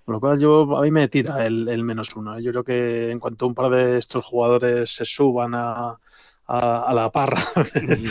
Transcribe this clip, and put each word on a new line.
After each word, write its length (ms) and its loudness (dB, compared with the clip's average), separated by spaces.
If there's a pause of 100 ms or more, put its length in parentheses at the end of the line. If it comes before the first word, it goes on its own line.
Con 80 -4
lo 60 -6
cual 180 2
yo, 400 4
a 40 2
mí 80 2
me 180 4
tira 360 -2
el, 240 -2
el 160 -2
menos 320 -6
uno, 220 -10
¿eh? 40 -10
Yo 100 -4
creo 120 -4
que 460 -2
en 80 -6
cuanto 280 -6
un 80 -2
par 160 0
de 280 4
estos 260 -4
jugadores 680 2
se 100 -6
suban 500 0
a, 440 -6 (500)
a, 300 0
a 160 -2
la 160 0
parra 280 0 (160)
<laughs> 200 2
de, 220 0 (140)